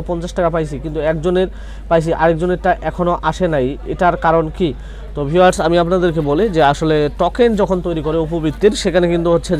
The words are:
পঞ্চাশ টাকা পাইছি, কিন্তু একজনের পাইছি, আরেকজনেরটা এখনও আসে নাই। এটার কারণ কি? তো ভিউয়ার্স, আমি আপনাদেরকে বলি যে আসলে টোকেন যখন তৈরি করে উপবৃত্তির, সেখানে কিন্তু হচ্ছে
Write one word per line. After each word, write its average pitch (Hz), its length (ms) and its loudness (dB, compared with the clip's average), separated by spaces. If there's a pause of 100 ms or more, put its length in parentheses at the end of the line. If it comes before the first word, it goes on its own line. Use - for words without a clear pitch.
পঞ্চাশ 175 300 -6
টাকা 175 180 2
পাইছি, 147 280 -4
কিন্তু 156 160 -6 (120)
একজনের 175 360 0 (400)
পাইছি, 165 220 2 (120)
আরেকজনেরটা 170 500 2 (180)
এখনও 175 240 0 (160)
আসে 185 180 0
নাই। 143 180 0 (280)
এটার 170 220 2 (100)
কারণ 165 200 2 (120)
কি? 175 120 0 (460)
তো 147 40 -6 (100)
ভিউয়ার্স, 180 280 4 (100)
আমি 170 160 2
আপনাদেরকে 170 460 0
বলি 165 160 2 (100)
যে 160 60 4 (100)
আসলে 156 240 0 (260)
টোকেন 233 280 2 (120)
যখন 185 240 0
তৈরি 165 220 -4
করে 156 180 0
উপবৃত্তির, 165 480 0 (100)
সেখানে 180 300 2
কিন্তু 170 220 0
হচ্ছে 165 240 -2